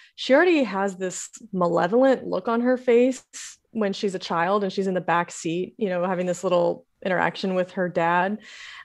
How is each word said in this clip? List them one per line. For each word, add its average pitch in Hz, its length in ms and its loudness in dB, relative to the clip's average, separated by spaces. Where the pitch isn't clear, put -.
she - 180 0
already 320 300 6
has 196 320 -2
this 180 320 -8
malevolent 180 720 2
look 175 220 -4
on 233 140 0
her 247 160 2
face 247 440 2
when 208 200 0
she's 196 240 -4
a 180 40 -6
child 185 440 0
and 190 80 -2
she's 190 160 -2
in 190 60 0
the 185 80 0
back 170 280 0
seat, 175 480 -6
you 202 120 -2
know, 180 160 -2
having 185 200 -2
this 180 160 -4
little 175 440 0
interaction 180 480 0
with 180 180 -2
her 180 180 -2
dad. 175 480 0